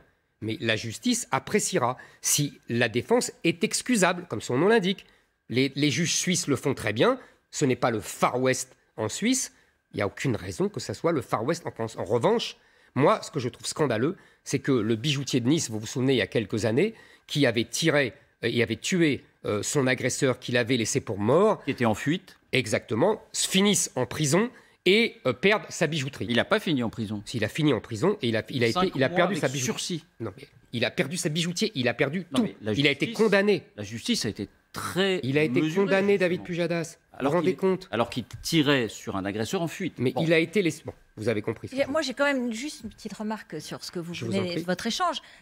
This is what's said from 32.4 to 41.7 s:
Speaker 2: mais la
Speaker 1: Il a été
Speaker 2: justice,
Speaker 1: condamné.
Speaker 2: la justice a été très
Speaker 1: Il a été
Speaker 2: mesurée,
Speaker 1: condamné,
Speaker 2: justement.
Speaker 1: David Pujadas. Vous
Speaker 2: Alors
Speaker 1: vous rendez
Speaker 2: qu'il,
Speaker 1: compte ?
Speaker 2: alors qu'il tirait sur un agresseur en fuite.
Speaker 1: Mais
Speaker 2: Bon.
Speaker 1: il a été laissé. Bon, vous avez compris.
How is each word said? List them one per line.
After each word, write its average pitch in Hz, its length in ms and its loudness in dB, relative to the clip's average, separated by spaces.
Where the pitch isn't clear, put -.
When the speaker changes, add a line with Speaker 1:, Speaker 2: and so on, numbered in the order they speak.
Speaker 2:
mais - 180 -4
la 107 120 -2
Speaker 1:
Il 143 140 2
a 143 40 6
été 139 140 -2
Speaker 2:
justice, 220 180 0
Speaker 1:
condamné. 202 400 2
Speaker 2:
la 107 60 -8
justice 120 420 -4
a 110 40 -2
été 95 200 -8
très 185 500 -2
Speaker 1:
Il 135 140 0
a 151 60 4
été 160 180 2
Speaker 2:
mesurée, 160 240 2
Speaker 1:
condamné, 196 280 4
Speaker 2:
justement. 196 60 2
Speaker 1:
David 170 140 -4
Pujadas. 170 540 -4
Vous - 60 -20
Speaker 2:
Alors 139 120 2
Speaker 1:
vous 170 80 2
rendez 170 120 2
Speaker 2:
qu'il, - 80 -4
Speaker 1:
compte ? 185 320 0
Speaker 2:
alors 113 180 2
qu'il 113 160 -6
tirait 139 480 2
sur - 260 -10
un 92 100 -2
agresseur 107 360 -2
en 165 60 -2
fuite. - 320 -6
Speaker 1:
Mais 123 120 0
Speaker 2:
Bon. 175 120 -4
Speaker 1:
il 165 100 4
a 160 60 6
été 165 220 0
laissé. 160 240 0
Bon, 117 80 -12
vous 110 140 -2
avez 104 120 0
compris. 110 300 -6